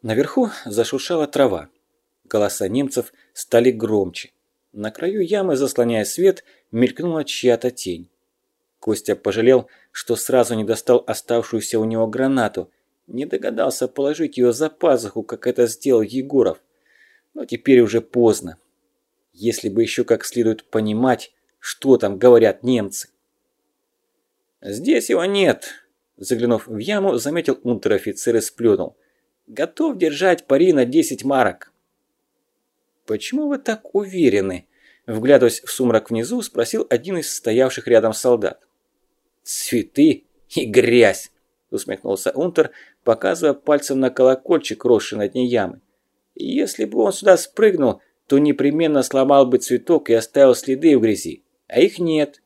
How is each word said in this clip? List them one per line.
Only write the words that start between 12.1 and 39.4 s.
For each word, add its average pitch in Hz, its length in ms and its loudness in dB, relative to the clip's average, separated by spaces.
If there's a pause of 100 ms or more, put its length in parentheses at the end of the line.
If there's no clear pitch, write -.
не 127 180 -10
догадался - 640 -4
положить 147 480 -4
её 123 160 4
за 147 160 -2
пазуху, 117 540 -2
как - 240 -10
это 123 200 0
сделал 113 360 0
Егоров. 123 580 -2 (760)
Но - 100 -12
теперь 123 360 4
уже 113 200 2
поздно. 110 580 0 (760)
Если 110 360 -6
бы 107 140 0
ещё 113 220 -2
как 110 200 -2
следует 110 400 -2
понимать, 110 680 -2 (260)
что - 380 2
там 101 220 -4
говорят 117 440 6
немцы. 110 460 -4 (1500)
«Здесь 208 480 -2
его 180 140 2
нет», 190 640 -2 (300)
заглянув 117 500 -2
в 110 120 -10
яму, 190 400 -2
заметил 143 440 -4
унтер-офицер 107 760 -2
и 110 40 2
сплюнул. 104 560 -2 (500)
«Готов 190 500 -4
держать 175 500 0
пари 165 260 4
на 135 120 2
десять 131 400 -2
марок». 131 480 -2 (1300)
«Почему 254 420 -6
вы 277 100 -4
так 226 360 -8
уверены?» 135 720 0 (400)
Вглядываясь 117 540 4
в - 100 -16
сумрак 117 400 0
внизу, 120 320 -4
спросил - 480 -6
один 165 280 -4
из 147 140 -8
стоявших 127 540 -2
рядом 113 260 4
солдат. 117 540 -2 (800)